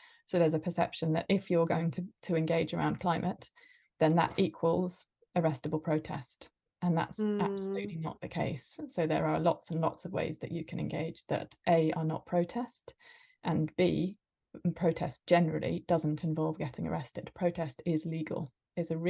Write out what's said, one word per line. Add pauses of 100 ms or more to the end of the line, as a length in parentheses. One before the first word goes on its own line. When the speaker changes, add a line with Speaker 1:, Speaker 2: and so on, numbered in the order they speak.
(280)
Speaker 1:
So
there's
a
perception
that
if
you're
going
to, (200)
to
engage
around
climate, (500)
then
that
equals (300)
arrestable
protest. (360)
And
that's
Speaker 2:
Mm.
Speaker 1:
absolutely (100)
not
the (140)
case.
So
there
are
lots
and
lots
of
ways
that
you
can
engage
that, (140)
A,
are
not
protest, (500)
and
B, (580)
protest
generally
doesn't
involve
getting
arrested.
Protest
is
legal, (340)
is
a (120)